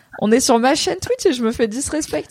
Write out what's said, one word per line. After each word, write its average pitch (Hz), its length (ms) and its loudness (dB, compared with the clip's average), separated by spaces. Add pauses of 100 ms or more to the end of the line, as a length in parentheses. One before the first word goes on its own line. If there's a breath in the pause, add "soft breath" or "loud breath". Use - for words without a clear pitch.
(200 soft breath)
On 208 100 0
est 247 120 4
sur 233 180 4
ma 262 160 4
chaîne 359 240 -2
Twitch - 260 -2
et 339 80 4
je 247 80 -4
me 226 120 0
fais 233 160 0
disrespect 285 600 -6